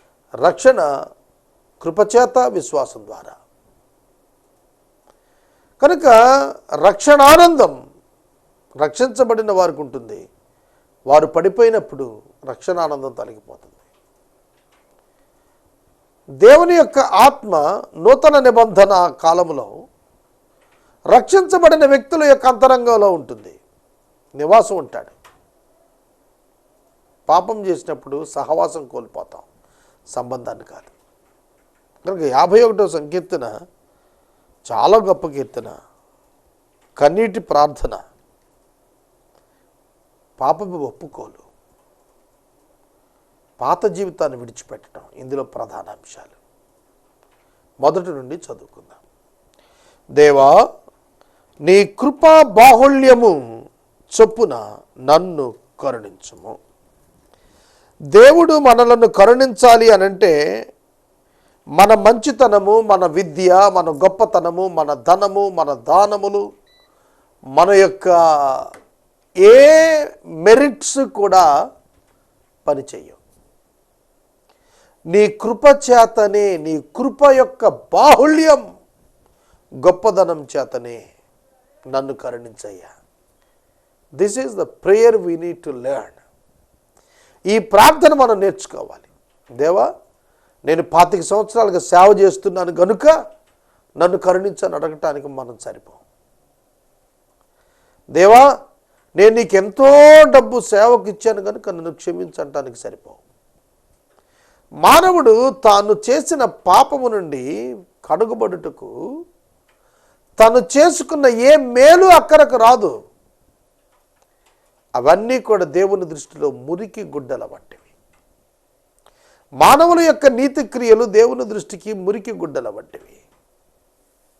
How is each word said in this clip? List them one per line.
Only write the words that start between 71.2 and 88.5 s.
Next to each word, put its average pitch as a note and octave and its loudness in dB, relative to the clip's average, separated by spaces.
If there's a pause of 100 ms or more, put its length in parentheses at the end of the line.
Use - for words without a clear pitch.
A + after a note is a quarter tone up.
పనిచేయవు. C3+ -12 (1800)
నీ G3+ 0
కృప G#3+ -6
చేతనే, A3+ 2
నీ D#3 -8 (120)
కృప C4+ -4
యొక్క C4 2
బాహుళ్యం, C4+ 2 (960)
గొప్పదనం F3 -2 (100)
చేతనే A#2+ -14 (800)
నన్ను C3+ -10
కరుణించయ్యా. A#2 -20 (1300)
This G3+ -6
is C4 -12
the F#3+ -10 (200)
prayer A3 2
we F3 -10
need E3+ -14
to D3 -12
learn. B2 -14 (1300)
ఈ G#3 -2
ప్రార్థన C#4+ 2
మనం A#3+ 0
నేర్చుకోవాలి. - -8 (540)